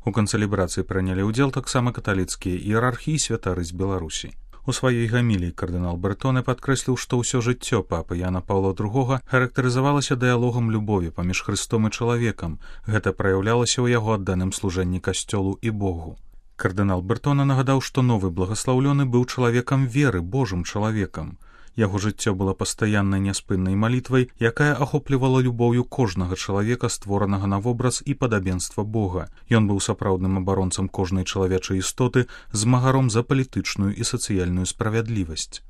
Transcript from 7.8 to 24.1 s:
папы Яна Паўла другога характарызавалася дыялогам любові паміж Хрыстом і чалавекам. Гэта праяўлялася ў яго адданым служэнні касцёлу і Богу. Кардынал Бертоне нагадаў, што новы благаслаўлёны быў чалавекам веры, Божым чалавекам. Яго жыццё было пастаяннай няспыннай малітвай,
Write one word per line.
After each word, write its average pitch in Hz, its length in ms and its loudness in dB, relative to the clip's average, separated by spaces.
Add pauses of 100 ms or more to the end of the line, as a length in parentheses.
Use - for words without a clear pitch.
папы 87 400 -4
Яна 92 160 -2
Паўла 95 320 0
другога 120 560 0
характарызавалася 131 880 2
дыялогам 120 560 2
любові 104 400 0
паміж 90 320 -2
Хрыстом 110 480 0
і - 80 -10
чалавекам. 117 600 -2 (280)
Гэта 104 240 2
праяўлялася 107 720 2
ў 120 160 4
яго 110 160 0
адданым 95 400 0
служэнні 90 480 -2
касцёлу 95 560 -2
і 110 160 -2
Богу. 87 400 -4 (460)
Кардынал 98 400 2
Бертоне 131 480 0
нагадаў, 135 320 2
што - 240 -2
новы 107 240 2
благаслаўлёны 127 840 2
быў 123 120 6
чалавекам 123 680 2
веры, 131 280 4
Божым 95 420 -2
чалавекам. 104 680 -2 (500)
Яго 98 220 2
жыццё 107 380 0
было 95 120 2
пастаяннай 101 680 0
няспыннай 98 600 0
малітвай, 123 440 2 (100)